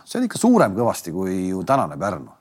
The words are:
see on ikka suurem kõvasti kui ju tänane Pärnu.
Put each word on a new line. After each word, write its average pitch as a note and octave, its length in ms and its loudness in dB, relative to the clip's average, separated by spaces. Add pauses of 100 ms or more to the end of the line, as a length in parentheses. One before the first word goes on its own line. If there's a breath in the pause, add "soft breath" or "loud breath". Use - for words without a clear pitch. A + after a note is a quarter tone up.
see A#3+ 140 -4
on B3 80 0
ikka - 100 -8
suurem F3 380 4
kõvasti A2+ 340 -2
kui F#2 220 -2 (160)
ju F#2 180 -4
tänane G2 320 0
Pärnu. F#2 300 -6 (120)